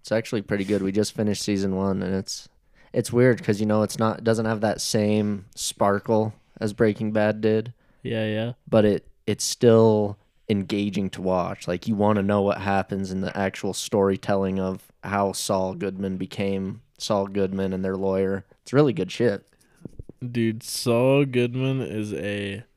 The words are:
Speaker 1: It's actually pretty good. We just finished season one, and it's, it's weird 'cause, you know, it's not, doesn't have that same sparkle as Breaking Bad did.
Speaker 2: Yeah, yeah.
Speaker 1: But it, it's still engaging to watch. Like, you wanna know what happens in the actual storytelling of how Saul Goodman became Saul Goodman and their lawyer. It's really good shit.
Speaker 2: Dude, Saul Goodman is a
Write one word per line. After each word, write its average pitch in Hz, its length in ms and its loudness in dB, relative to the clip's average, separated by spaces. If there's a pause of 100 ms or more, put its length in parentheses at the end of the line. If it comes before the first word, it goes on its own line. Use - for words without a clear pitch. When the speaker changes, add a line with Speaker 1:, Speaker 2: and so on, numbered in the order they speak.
Speaker 1:
It's - 100 -8
actually 113 300 -2
pretty 101 240 -2
good. 101 160 2
We 95 120 0
just 104 220 0
finished 104 280 -2
season 98 320 0
one, 98 260 -2
and 95 140 -2
it's, - 320 -6 (460)
it's - 180 -2
weird 120 320 4
'cause, 104 160 0
you 107 60 0
know, 107 180 4
it's 104 160 -4
not, 110 240 0
doesn't 113 220 2
have 110 160 -2
that 107 180 0
same 104 760 0
sparkle 107 800 0 (280)
as 107 100 -2
Breaking 107 400 2
Bad 107 300 2
did. 110 320 0 (300)
Speaker 2:
Yeah, 113 220 -4
yeah. 110 280 -4 (160)
Speaker 1:
But 110 160 6
it, 104 200 2 (220)
it's 104 160 -2
still 110 760 6 (300)
engaging 101 640 -2
to - 120 -12
watch. 92 460 -2
Like, 90 220 -4
you 110 60 2
wanna 104 280 4
know 101 180 2
what 101 180 2
happens 98 520 -2
in 95 80 -4
the 95 180 -4
actual 95 360 -2
storytelling 98 880 0
of 92 280 -6 (140)
how 101 300 0
Saul 95 400 -2
Goodman 95 420 -6
became 98 680 -6 (160)
Saul 101 300 -2
Goodman 95 460 -2
and 92 100 -4
their 95 140 -2
lawyer. 95 480 0 (160)
It's - 100 -12
really 139 220 4
good 92 180 -4
shit. 110 320 0 (840)
Speaker 2:
Dude, 117 380 -2
Saul 131 600 2
Goodman 127 560 -2
is 104 320 -6
a 101 500 -6 (140)